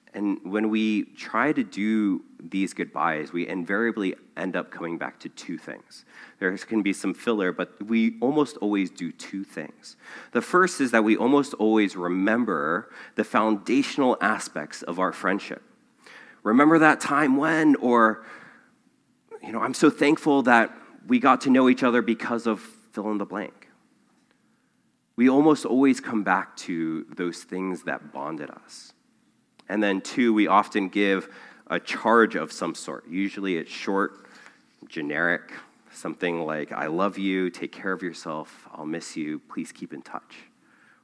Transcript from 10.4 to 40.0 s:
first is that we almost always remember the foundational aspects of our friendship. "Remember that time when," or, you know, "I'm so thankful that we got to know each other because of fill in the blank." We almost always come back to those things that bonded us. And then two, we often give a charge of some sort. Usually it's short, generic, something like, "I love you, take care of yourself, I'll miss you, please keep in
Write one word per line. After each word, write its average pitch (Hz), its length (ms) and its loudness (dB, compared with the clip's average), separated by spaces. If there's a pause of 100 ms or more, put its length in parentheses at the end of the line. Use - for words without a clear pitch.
first - 360 2
is 127 120 0
that 113 120 4
we 110 140 4
almost 135 380 2
always 107 400 2
remember 92 960 0 (240)
the 110 80 -2
foundational 110 960 2
aspects 95 640 -4
of 85 160 -8
our 92 120 0
friendship. - 520 -6 (800)
"Remember 147 340 6
that 156 240 6
time 143 360 2
when," 156 400 4
or, 117 460 4 (1200)
you 107 80 -14
know, 110 100 -6
"I'm 120 120 -4
so 156 160 6
thankful 143 540 2
that 117 340 4 (300)
we 123 100 2
got 131 240 4
to 143 80 -2
know 127 200 6
each 127 120 2
other 120 220 2
because 113 420 -4
of 107 300 -4 (160)
fill 107 200 -6
in 104 80 -4
the 101 60 -4
blank." - 440 -12 (1500)
We 123 140 4
almost 147 340 4
always 127 360 4
come 107 240 -2
back 95 340 -2
to 80 460 -6
those 87 400 -8
things 92 400 -8
that 73 280 -8
bonded 73 380 -10
us. - 440 -20 (760)
And 104 120 0
then 95 180 0
two, 120 320 2
we 107 140 4
often 98 420 2
give 98 420 0 (360)
a 90 120 -4
charge 110 560 4
of 78 160 -6
some 82 220 -6
sort. - 340 -12
Usually 98 500 -4
it's 76 120 -8
short, - 560 -4 (640)
generic, 80 640 -4 (380)
something 85 500 -6
like, 78 300 -6
"I 73 160 -6
love 92 320 -2
you, 95 320 0
take - 200 -10
care 98 200 -8
of 92 100 -6
yourself, 80 680 -12
I'll 78 160 -12
miss - 280 -8
you, 76 220 -6
please - 340 -12
keep - 220 -16
in 67 80 -14